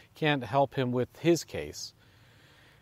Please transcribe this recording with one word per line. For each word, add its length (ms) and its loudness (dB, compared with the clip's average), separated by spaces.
can't 300 0
help 320 0
him 160 0
with 160 0
his 240 4
case. 500 -10